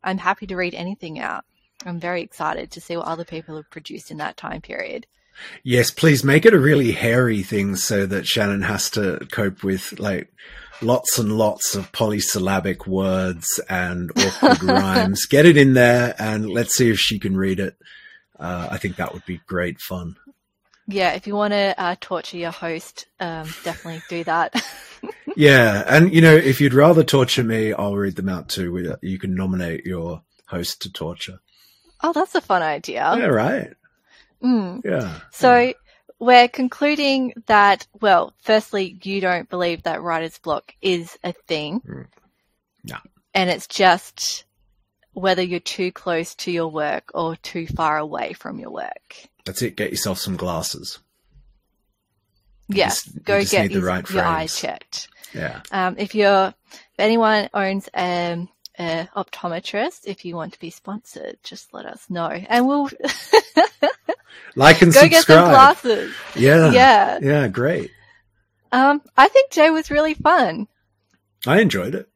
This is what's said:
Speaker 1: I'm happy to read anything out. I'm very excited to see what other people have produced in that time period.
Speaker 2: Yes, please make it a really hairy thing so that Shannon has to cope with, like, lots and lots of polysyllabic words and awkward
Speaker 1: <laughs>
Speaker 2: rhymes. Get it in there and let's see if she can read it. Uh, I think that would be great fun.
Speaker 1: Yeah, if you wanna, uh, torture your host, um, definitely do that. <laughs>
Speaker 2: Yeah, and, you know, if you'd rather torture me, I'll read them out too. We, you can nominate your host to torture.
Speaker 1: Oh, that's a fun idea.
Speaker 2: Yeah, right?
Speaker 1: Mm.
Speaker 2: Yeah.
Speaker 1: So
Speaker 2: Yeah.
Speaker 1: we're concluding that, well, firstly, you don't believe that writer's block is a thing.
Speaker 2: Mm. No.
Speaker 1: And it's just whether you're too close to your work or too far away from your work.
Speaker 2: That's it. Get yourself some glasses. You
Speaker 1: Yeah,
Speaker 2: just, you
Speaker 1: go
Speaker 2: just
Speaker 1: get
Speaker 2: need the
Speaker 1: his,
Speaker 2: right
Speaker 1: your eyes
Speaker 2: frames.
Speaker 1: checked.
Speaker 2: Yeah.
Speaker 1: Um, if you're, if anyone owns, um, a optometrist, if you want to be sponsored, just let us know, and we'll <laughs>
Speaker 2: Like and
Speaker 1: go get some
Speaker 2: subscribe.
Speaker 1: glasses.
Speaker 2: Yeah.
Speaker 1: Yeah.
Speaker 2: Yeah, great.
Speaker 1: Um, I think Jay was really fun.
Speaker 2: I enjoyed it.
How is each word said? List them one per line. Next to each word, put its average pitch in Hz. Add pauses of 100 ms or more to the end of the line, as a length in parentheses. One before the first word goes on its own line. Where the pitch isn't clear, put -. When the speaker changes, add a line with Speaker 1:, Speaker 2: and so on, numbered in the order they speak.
Speaker 1:
I'm 190
happy 196
to 185
read 180
anything 175
out. - (420)
I'm 175
very 175
excited 160
to -
see 170
what 170
other 165
people 160
have 156
produced 156
in 160
that 151
time 165
period. - (560)
Speaker 2:
Yes, 123
please 143
make 139
it 226
a 180
really 135
hairy 113
thing 101
so 98
that 95
Shannon 101
has 101
to 98
cope 98
with, 95
like, 101 (500)
lots 120
and 107
lots 107
of 98
polysyllabic 98
words 92
and 90
awkward 247
Speaker 1:
<laughs> -
Speaker 2:
rhymes. 190
Get 147
it 165
in 135
there 120
and 107
let's 113
see 120
if 104
she 104
can 95
read 95
it. - (640)
Uh, 87
I -
think 92
that 87
would 90
be 90
great 90
fun. 87 (720)
Speaker 1:
Yeah, 190
if -
you 202
wanna, 202
uh, 180
torture -
your 170
host, - (140)
um, 165 (160)
definitely 165
do 170
that. 165 (160)
<laughs> - (640)
Speaker 2:
Yeah, 127
and, 165
you 165
know, 160
if 135
you'd 135
rather 156
torture 131
me, 110
I'll 101
read 98
them 95
out 90
too. 90
We, 87 (120)
you 95
can 95
nominate 92
your 85 (240)
host 87
to 95
torture. 90 (640)
Speaker 1:
Oh, 320
that's 330
a 339
fun 185
idea. 156
Speaker 2:
Yeah, 247
right? 143 (720)
Speaker 1:
Mm. 226
Speaker 2:
Yeah. 101 (100)
Speaker 1:
So 247
Speaker 2:
Yeah. 254 (460)
Speaker 1:
we're 247
concluding 269 (120)
that, 202 (140)
well, 190
firstly, 202
you 196
don't 180
believe 175
that 165
writer's 165
block -
is 175
a 175
thing. 156
Speaker 2:
Mm. 127 (760)
No. - (360)
Speaker 1:
And 185
it's 180
just - (680)
whether 185
you're 175
too 180
close 165
to -
your 170
work 151
or 165
too -
far 156
away 151
from -
your -
work. - (300)
Speaker 2:
That's 92
it. 117
Get 104
yourself 92
some 92
glasses. 85 (1700)
You 196
Speaker 1:
Yeah, 180
Speaker 2:
just, -
you -
Speaker 1:
go 202
Speaker 2:
just 202
Speaker 1:
get 190
Speaker 2:
need 202
the -
Speaker 1:
his, 190
Speaker 2:
right 185
Speaker 1:
your 185
eyes 160
Speaker 2:
frames. -
Speaker 1:
checked. - (260)
Speaker 2:
Yeah. - (100)
Speaker 1:
Um, 185
if 202
you're, 196 (180)
if -
anyone 220
owns, 196
um, 175 (300)
a 165
optometrist, 196
if 196
you 175
want 165
to -
be 165
sponsored, -
just -
let -
us -
know, 170
and 220
we'll 285
<laughs> -
Speaker 2:
Like 151
and 170
Speaker 1:
go 269
get 330
some 156
Speaker 2:
subscribe. 175
Speaker 1:
glasses. 269 (200)
Speaker 2:
Yeah. 151
Speaker 1:
Yeah. 247
Speaker 2:
Yeah, 143
great. 127 (800)
Speaker 1:
Um, 277 (140)
I 277
think 539
Jay 311
was 320
really 302
fun. 247 (800)
Speaker 2:
I 156
enjoyed 104
it. -